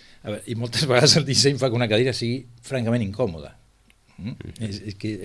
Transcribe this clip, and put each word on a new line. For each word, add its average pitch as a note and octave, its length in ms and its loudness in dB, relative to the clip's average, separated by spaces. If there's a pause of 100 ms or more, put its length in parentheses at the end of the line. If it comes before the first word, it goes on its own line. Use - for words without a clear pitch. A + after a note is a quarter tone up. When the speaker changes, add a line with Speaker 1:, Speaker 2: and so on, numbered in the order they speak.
(240)
Speaker 1:
a - 60 -8
veure, G#2 180 -6
i B2 80 -6
moltes A#2+ 300 -2
<laughs> - 20 0
vegades C3 300 6
el C#3+ 80 2
disseny C#3 340 2
fa C3 100 2
que A2 60 0
una A#2+ 140 0
cadira A#2 240 4
sigui A#2+ 320 -4 (180)
francament A#2+ 400 -2
incòmoda. F#2+ 500 -4 (640)
Mm? F2 120 -10
Speaker 2:
Mhm. - 320 -12
Speaker 1:
És, G2+ 260 -8
és G2 80 -10
que G#2+ 300 -8